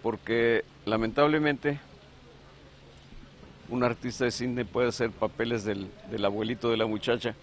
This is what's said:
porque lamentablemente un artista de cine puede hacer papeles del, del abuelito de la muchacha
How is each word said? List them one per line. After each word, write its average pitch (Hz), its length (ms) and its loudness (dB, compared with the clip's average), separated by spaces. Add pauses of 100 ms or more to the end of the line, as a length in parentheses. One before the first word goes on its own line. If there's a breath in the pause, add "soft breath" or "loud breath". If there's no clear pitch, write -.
porque 117 600 2 (200)
lamentablemente 143 920 2 (1900)
un 123 140 0
artista 120 420 0
de 120 60 2
cine 123 340 -2
puede 120 240 2
hacer 113 220 0
papeles 117 520 -2
del, 98 240 -2 (240)
del 104 140 -2
abuelito 110 440 0
de 113 80 4
la 110 80 2
muchacha 110 580 0